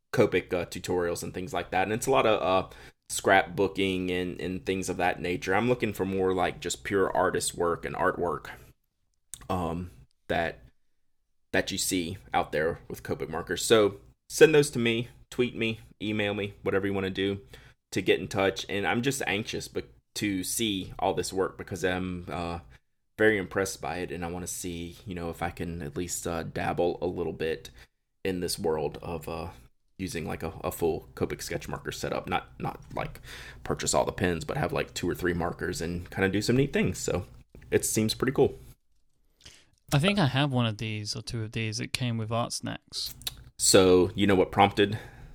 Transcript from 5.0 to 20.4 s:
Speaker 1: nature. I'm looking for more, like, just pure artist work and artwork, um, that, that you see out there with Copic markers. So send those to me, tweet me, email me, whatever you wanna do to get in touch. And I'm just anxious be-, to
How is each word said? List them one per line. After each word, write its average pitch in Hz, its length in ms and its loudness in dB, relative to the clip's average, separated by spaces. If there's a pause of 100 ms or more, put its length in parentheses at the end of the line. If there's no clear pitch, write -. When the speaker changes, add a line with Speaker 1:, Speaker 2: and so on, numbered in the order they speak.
Speaker 1:
nature. 90 360 -2
I'm 110 120 2
looking 120 260 0
for 95 120 -2
more, 95 260 2
like, 87 280 0
just - 240 -6
pure 98 280 2
artist 87 440 2
work 85 300 0
and 69 100 -6
artwork, 85 520 0 (1000)
um, 87 400 -2 (380)
that, 85 320 -2 (920)
that 92 200 2
you 98 80 -2
see 92 380 0 (180)
out 87 160 0
there 78 360 0
with - 140 -12
Copic 71 280 -6
markers. 82 340 -4
So 104 340 6 (320)
send 156 260 10
those 147 160 6
to 123 80 -2
me, 117 300 0 (200)
tweet - 260 -2
me, 113 260 -2 (200)
email 104 320 0
me, 104 200 -4 (100)
whatever 98 240 2
you 98 60 0
wanna 95 160 0
do 98 320 -2 (500)
to 104 100 0
get 95 180 4
in 90 100 -8
touch. 95 400 0
And 98 180 -2
I'm 107 140 2
just 135 260 -2
anxious 101 400 -4
be-, - 160 -6 (320)
to 95 280 -2